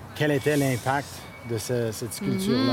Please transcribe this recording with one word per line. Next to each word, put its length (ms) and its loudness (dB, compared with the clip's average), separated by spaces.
quel 160 2
était 240 2
l'impact 500 2
de 100 -2
ce, 340 -2
cette 220 -8
sculpture-là. 580 2